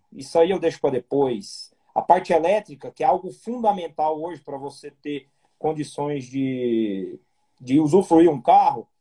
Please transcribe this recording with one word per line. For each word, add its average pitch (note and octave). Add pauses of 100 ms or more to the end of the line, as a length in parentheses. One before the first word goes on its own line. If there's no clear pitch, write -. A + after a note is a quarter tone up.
(120)
Isso -
aí E3+
eu F3+
deixo D#3
pra D3
depois. C3 (200)
A -
parte F3+
elétrica, E3
que -
é D3+
algo F3+
fundamental F3
hoje D#3+
pra C#3+
você C#3
ter D3 (300)
condições D3
de, A#2 (400)
de C3
usufruir E3
um C3+
carro, C#3+ (140)